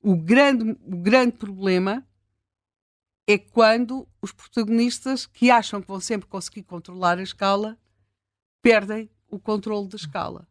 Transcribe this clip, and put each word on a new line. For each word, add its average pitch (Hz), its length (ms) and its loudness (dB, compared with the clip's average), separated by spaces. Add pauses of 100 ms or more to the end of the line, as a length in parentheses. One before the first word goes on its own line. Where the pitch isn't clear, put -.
O 196 140 2
grande, 226 680 2
o 175 120 -10
grande 240 360 2
problema 190 720 -2 (1200)
é 202 100 4
quando 233 720 0 (140)
os 196 100 -12
protagonistas 240 920 -2
que - 240 2
acham 226 320 2
que - 60 -18
vão - 120 -12
sempre 202 280 -8
conseguir - 360 -14
controlar 180 540 -4
a 185 60 -8
escala 202 540 -4 (840)
perdem 214 480 2 (200)
o 208 100 -12
controle 208 500 -6
da 196 80 -18
escala. 170 540 -10